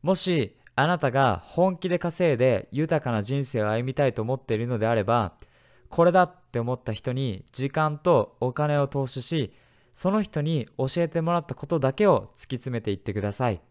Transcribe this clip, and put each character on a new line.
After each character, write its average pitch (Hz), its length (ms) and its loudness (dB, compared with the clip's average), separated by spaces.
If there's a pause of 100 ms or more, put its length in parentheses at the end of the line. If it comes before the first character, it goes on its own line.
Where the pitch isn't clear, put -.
も 185 120 2
し、 165 420 0 (180)
あ 135 100 4
な 170 140 0
た 131 120 0
が 123 340 2
本 180 320 0
気 185 100 -6
で 175 100 0
稼 170 380 0
い - 20 -6
で 120 340 2
豊 156 300 0
か 123 100 -4
な 107 120 0
人 135 220 -2
生 113 180 -2
を 107 60 0
歩 117 180 -2
み 131 60 -6
た 143 120 2
い 127 80 2
と 117 80 -6
思 120 140 -2
っ 127 40 -8
て - 140 -4
い 110 40 0
る 117 100 -2
の 123 100 -2
で 104 80 0
あ 117 80 2
れ 107 120 2
ば、 110 280 0 (560)
こ 170 140 2
れ 175 80 6
だ 180 120 6
っ 175 120 -4 (160)
て 120 80 -2
思 120 140 -2
っ 123 60 -6
た - 120 -8
人 123 220 -6
に 123 400 -4
時 135 160 -4
間 151 280 -2
と 143 440 2
お 123 100 -2
金 147 260 0
を 143 100 2
投 139 200 -4
資 131 140 -8
し、 143 340 -4 (380)
そ - 180 -2
の 214 100 2
人 165 200 -4
に 151 260 -2 (100)
教 131 80 0 (120)
え 170 100 2
て 165 140 -2
も 165 100 0
ら 175 80 2
っ 156 60 -8
た 135 100 -8
こ - 100 -14
と 160 140 0
だ 135 140 2
け 208 140 2
を 113 280 2
突 - 40 -20
き - 20 -12 (160)
詰 127 160 -8
め 113 80 -4
て 107 100 -2
い 98 40 0
っ - 20 -16
て - 160 -8
く 101 80 -4
だ 101 100 -2
さ 123 180 -2
い。 92 220 -4